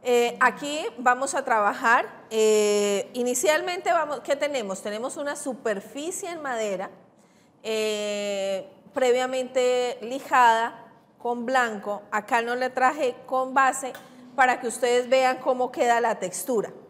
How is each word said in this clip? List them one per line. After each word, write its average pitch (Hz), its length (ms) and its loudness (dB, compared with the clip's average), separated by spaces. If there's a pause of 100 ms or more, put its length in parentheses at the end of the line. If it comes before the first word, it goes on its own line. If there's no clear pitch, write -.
Eh, 240 300 2
aquí 285 480 0 (120)
vamos 247 360 0
a 269 100 -2
trabajar, 247 600 2 (240)
eh, 208 840 2
inicialmente 311 800 0
vamos, 302 280 0
¿qué 285 160 -2
tenemos? 254 440 -4
Tenemos 220 360 -8
una 285 180 -6
superficie 277 960 -6
en 339 120 -10
madera, 214 480 -4 (760)
eh, 208 1040 -4 (260)
previamente 254 1080 0
lijada 240 840 2 (340)
con 240 260 -4
blanco. 220 580 -2 (100)
Acá 214 280 0
no 233 140 -2
le 254 160 -2
traje 254 460 0 (100)
con 262 260 -2
base 262 400 2 (440)
para 254 240 4
que 254 80 -4
ustedes 240 400 0
vean 254 300 4
cómo 254 340 -2
queda 240 280 4
la 226 200 0
textura 190 500 -2 (200)